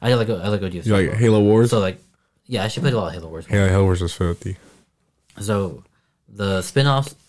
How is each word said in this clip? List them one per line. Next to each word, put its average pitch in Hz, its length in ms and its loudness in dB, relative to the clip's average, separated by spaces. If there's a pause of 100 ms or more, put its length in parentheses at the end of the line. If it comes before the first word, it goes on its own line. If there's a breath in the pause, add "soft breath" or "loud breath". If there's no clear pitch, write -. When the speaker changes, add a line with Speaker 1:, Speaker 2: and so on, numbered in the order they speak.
Speaker 1:
I 120 120 2
like, 113 140 0
I 98 200 -4
like 104 140 -2
O 95 60 -4
D 90 100 -8
S 82 60 -8
T. 110 60 0
Speaker 2:
You 101 60 4
like 95 220 2
Halo 110 220 4
Wars? 110 300 6
Speaker 1:
So, 113 80 2
like, 95 200 -2 (480)
yeah, 113 160 -6
I - 40 -2
actually - 160 -8
played 131 120 0
a 113 40 -2
lot 92 100 -4
of 80 60 -8
Halo 82 140 -14
Wars. 80 200 -14
Speaker 2:
Yeah, 98 200 2
Halo 95 160 4
Wars 92 160 2
was 87 120 -2
filthy. 90 440 -4 (840 soft breath)
Speaker 1:
So, 101 440 -4 (440)
the 98 340 -4
spin-offs 139 520 -2 (140)